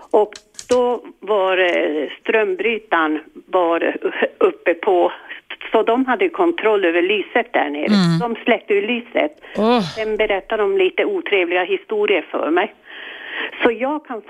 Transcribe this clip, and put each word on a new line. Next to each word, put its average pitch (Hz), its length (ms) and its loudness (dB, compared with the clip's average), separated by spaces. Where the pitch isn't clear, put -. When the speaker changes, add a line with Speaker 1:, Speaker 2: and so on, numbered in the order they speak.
Speaker 1:
Och 208 220 4
då 247 360 0
var, 190 380 2
eh, 165 500 0
strömbrytaren 196 1000 0
var 170 440 2
uppe - 340 2
på, 175 380 2
så 220 100 4
de 240 240 0
hade 226 220 2
kontroll 196 560 2
över 170 180 2
lyset 208 500 0
där 147 180 0
nere. 147 240 0
Speaker 2:
Mm. 170 240 4
Speaker 1:
De 233 160 -2
släckte 226 300 0
ur 202 120 2
lyset. 233 460 -2
Speaker 2:
Åh. 226 260 2
Speaker 1:
Sen 220 220 -4
berättade 208 460 -2
de 196 160 2
lite 185 260 0
otrevliga 180 600 -2
historier 202 680 -2
för - 200 -4
mig. 180 240 0
Så 247 80 4
jag 262 360 -4
kan 220 240 -10